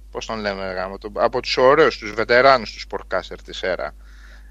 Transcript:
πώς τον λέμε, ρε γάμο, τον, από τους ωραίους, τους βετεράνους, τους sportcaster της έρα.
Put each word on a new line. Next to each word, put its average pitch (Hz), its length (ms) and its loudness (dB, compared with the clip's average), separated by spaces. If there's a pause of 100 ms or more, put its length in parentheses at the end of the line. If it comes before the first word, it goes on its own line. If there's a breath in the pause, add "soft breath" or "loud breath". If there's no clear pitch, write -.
(120)
πώς - 140 -10
τον 113 140 -6
λέμε, 98 280 -4
ρε 95 60 -6
γάμο, 95 240 -8
τον, 104 180 -14
από 117 260 0
τους - 160 -4
ωραίους, 135 400 6
τους 104 160 -10
βετεράνους, 120 600 4
τους - 160 -14
sportcaster 90 540 -8
της - 180 -14
έρα. 85 320 -4 (580 soft breath)